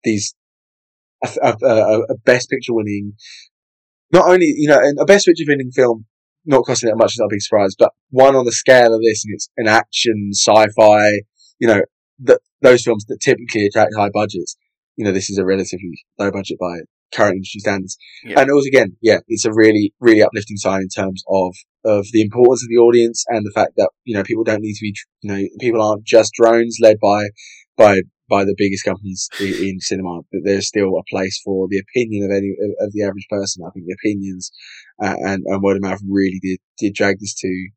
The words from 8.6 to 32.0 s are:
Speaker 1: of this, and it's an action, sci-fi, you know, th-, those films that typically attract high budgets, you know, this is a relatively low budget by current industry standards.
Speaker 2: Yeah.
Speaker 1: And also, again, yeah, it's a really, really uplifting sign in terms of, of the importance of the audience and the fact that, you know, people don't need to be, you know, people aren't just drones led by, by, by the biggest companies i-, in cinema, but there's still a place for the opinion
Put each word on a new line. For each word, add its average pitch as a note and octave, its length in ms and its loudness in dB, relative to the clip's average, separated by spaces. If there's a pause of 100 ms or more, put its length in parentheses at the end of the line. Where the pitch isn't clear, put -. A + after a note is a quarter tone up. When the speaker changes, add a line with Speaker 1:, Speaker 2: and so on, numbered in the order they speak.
Speaker 1:
of A2+ 80 0
this, A2 240 -2
and G#2 80 -10
it's - 240 -12
an A2+ 100 -4
action, G#2+ 640 -2
sci-fi, G#2+ 760 4 (500)
you A#2 80 0
know, G2+ 140 4 (440)
th-, B2+ 140 4 (220)
those B2 220 6
films A2 260 -2
that - 100 -8
typically A#2 460 -2
attract G2+ 320 0
high G2+ 160 -2
budgets, G2+ 420 -6 (400)
you A2+ 80 -8
know, G2+ 80 0
this F#2+ 180 -4
is G2 80 -6
a G2 60 -2
relatively F#2 480 -4 (260)
low G2+ 140 -4
budget F#2+ 260 -10
by F2 200 -8 (360)
current G#2 220 2
industry G2 240 -12
standards. G2 380 -6 (260)
Speaker 2:
Yeah. - 160 0
Speaker 1:
And C3+ 120 4
also, C#3 160 2
again, B2 340 2
yeah, G#2+ 160 4 (100)
it's A2 180 -4
a A2 80 0
really, G#2+ 460 4
really A2+ 220 6
uplifting G#2 360 -2
sign F#2+ 260 -2
in F#2+ 60 -10
terms F#2+ 380 -6
of, F#2 260 -2 (300)
of G#2 300 0
the A2 80 4
importance A#2+ 420 4
of A#2 60 -14
the A#2 80 0
audience A#2 500 4
and A2 180 -4
the G2 80 -10
fact G#2 220 0
that, G2+ 140 0 (160)
you A2+ 100 -8
know, G2 80 -2
people A2 220 -4
don't G#2+ 160 -2
need G#2+ 140 -8
to G#2+ 80 -16
be, G#2 100 -8 (280)
you G#2 120 -10
know, G2 100 -6 (160)
people A2+ 220 -2
aren't G#2+ 240 -2
just A2 280 4
drones A#2 480 2
led A2 200 6
by, G#2 260 0 (500)
by, G2+ 240 6 (280)
by G2+ 140 0
the G2 140 -2
biggest G2 260 -4
companies F#2+ 460 -8 (100)
i-, G2+ 60 -6
in F#2+ 340 -6
cinema, F#2 400 -8 (140)
but F#2 100 -6
there's G2 240 -2
still F#2+ 300 -2
a - 120 -6
place F#2+ 360 -6
for F#2+ 240 -4
the G2 100 -4
opinion G#2+ 460 -4